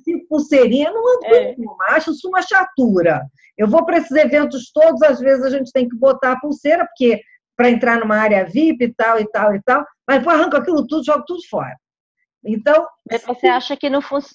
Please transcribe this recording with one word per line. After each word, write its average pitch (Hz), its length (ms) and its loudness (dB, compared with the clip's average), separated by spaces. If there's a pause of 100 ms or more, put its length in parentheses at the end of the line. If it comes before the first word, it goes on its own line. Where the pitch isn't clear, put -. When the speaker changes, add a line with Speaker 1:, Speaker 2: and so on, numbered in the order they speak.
Speaker 1:
cinco - 240 -6
pulseirinhas, 294 640 2
eu - 0 -
não 480 220 0
ando - 100 -8
Speaker 2:
É. 453 300 4
Speaker 1:
com 240 60 -10
uma, 208 220 -10 (120)
acho 311 160 -2
isso - 160 -12
uma 370 140 -2
chatura. 208 840 0 (320)
Eu 208 80 0
vou 320 180 2
pra 349 140 -2
esses - 140 -4
eventos 277 600 0
todos, 320 300 4
às 285 160 4
vezes 262 260 2
a 269 60 -2
gente 262 220 -6
tem 254 160 0
que 240 80 -10
botar 254 360 0
a 254 80 -6
pulseira, 302 460 -2
porque 233 340 0 (340)
pra 247 140 2
entrar 233 320 0
numa 214 160 0
área 208 300 0
vip 247 360 0
e 240 120 -2
tal, 226 260 0
e 214 100 -4
tal, 208 240 0
e 196 80 -6
tal, 277 220 0 (240)
mas 269 120 2
depois 311 200 2
arranco 330 160 0
aquilo 302 300 -2
tudo, 294 180 -4
jogo 294 220 -2
tudo 349 140 -10 (100)
fora. 160 260 -8 (680)
Então, 294 420 0 (220)
Speaker 2:
Mas 226 160 -6
você 247 220 -4
acha 254 300 0
que 285 140 -6
não 277 100 -2
fun-, 277 180 -6 (160)